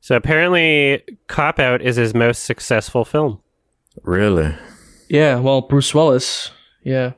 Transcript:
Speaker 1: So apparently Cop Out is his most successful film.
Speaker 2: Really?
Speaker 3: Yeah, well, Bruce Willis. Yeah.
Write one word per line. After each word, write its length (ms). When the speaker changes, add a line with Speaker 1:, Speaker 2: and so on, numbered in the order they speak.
Speaker 1:
So 120
apparently 880
Cop 320
Out 240
is 140
his 180
most 300
successful 600
film. 340
Speaker 2:
Really? 540
Speaker 3:
Yeah, 300
well, 220
Bruce 320
Willis. 560
Yeah. 340